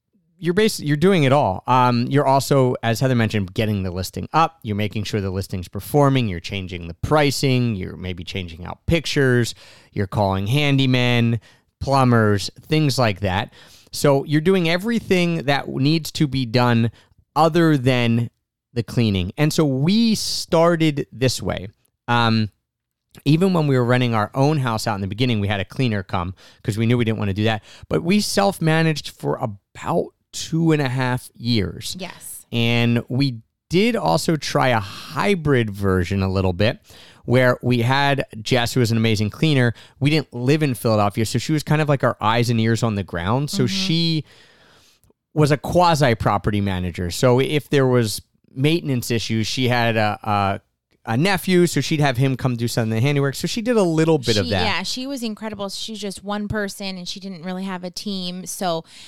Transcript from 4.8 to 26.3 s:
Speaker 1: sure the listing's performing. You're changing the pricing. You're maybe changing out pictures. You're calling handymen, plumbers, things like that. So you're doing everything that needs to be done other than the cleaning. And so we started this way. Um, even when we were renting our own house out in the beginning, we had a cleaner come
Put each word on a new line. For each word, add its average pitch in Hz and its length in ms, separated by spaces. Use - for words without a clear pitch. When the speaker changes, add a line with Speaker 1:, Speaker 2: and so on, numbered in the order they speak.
Speaker 1:
sure 107 180
the 95 80
listing's 92 380
performing. 135 600
You're 87 120
changing 87 480
the 85 60
pricing. 131 800
You're 87 200
maybe 90 280
changing 87 420
out - 180
pictures. 131 680
You're 101 160
calling 98 380
handymen, 123 920
plumbers, 120 680
things 151 380
like 107 220
that. 98 340
So 139 320
you're 151 160
doing 180 280
everything 180 760
that 139 240
needs 143 440
to 120 140
be 131 200
done 117 440
other 160 400
than 120 520
the 120 100
cleaning. 101 560
And 151 140
so 160 120
we 185 520
started 160 960
this 120 280
way. 92 280
Um, 113 420
even 170 280
when 156 160
we 131 100
were 123 60
renting 123 300
our 104 200
own 143 240
house 117 300
out 104 80
in 98 40
the 98 60
beginning, 110 340
we 98 60
had 101 140
a 90 40
cleaner 110 380
come 92 320